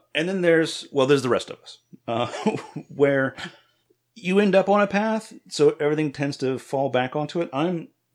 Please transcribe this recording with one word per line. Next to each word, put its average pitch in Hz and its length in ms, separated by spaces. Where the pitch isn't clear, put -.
and 160 120
then 190 140
there's, 165 480
well, 135 160
there's 139 160
the 127 60
rest 110 200
of - 120
us, - 180
uh, 117 180
<laughs> - 640
where 139 480
you 185 240
end 208 120
up 190 160
on 202 120
a 202 80
path, 214 440
so 151 300
everything 151 320
tends 143 260
to 131 220
fall 135 300
back 127 260
onto 151 260
it. 170 120
I'm 160 340